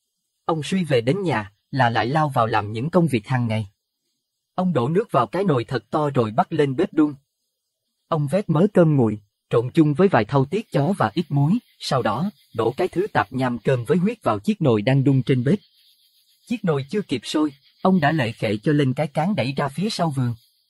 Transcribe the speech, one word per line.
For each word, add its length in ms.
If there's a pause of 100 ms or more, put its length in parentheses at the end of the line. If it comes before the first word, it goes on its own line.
(440)
Ông 180
Suy 220
về 160
đến 220
nhà 300 (180)
là 200
lại 160
lao 220
vào 180
làm 260
những 180
công 160
việc 200
hàng 200
ngày. 240 (840)
Ông 180
đổ 160
nước 240
vào 140
cái 180
nồi 200
thật 260
to 200
rồi 200
bắt 220
lên 240
bếp 160
đun. 220 (920)
Ông 220
vét 200
mớ 240
cơm 220
nguội, 240 (300)
trộn 240
chung 200
với 140
vài 160
thau 200
tiết 280
chó 260
và 160
ít 140
muối, 300 (200)
sau 240
đó 280 (240)
đổ 220
cái 120
thứ 240
tạp 200
nham 260
cơm 260
với 140
huyết 240
vào 160
chiếc 240
nồi 200
đang 220
đun 180
trên 220
bếp. 140 (880)
Chiếc 180
nồi 260
chưa 120
kịp 220
sôi, 280 (300)
ông 180
đã 120
lệ 200
khệ 240
cho 160
lên 220
cái 120
cán 280
đẩy 220
ra 120
phía 220
sau 200
vườn. 240 (340)